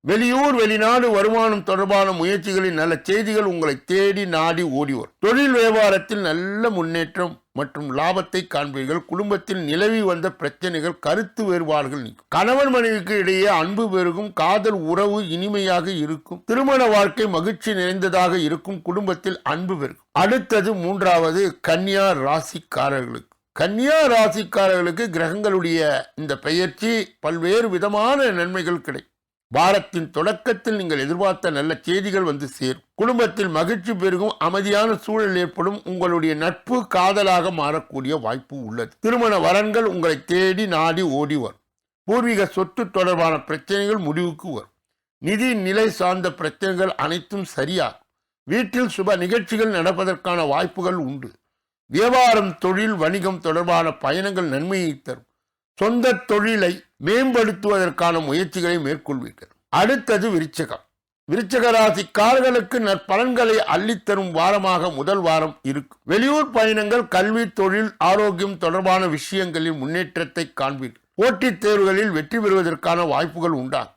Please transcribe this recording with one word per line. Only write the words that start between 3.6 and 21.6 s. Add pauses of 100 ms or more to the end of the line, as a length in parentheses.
தேடி
நாடி
ஓடி
வரும்.
தொழில்
வியாபாரத்தில்
நல்ல
முன்னேற்றம் (120)
மற்றும்
லாபத்தை
காண்பீர்கள்.
குடும்பத்தில்
நிலவி
வந்த
பிரச்சனைகள்,
கருத்து
வேறுபாடுகள்
நீங்கும்.
கணவன்
மனைவிக்கு
இடையே
அன்பு
பெருகும்.
காதல்
உறவு
இனிமையாக
இருக்கும்.
திருமண
வாழ்க்கை
மகிழ்ச்சி
நிறைந்ததாக
இருக்கும்.
குடும்பத்தில்
அன்பு
பெருகும்.
அடுத்தது
மூன்றாவது
கன்னியா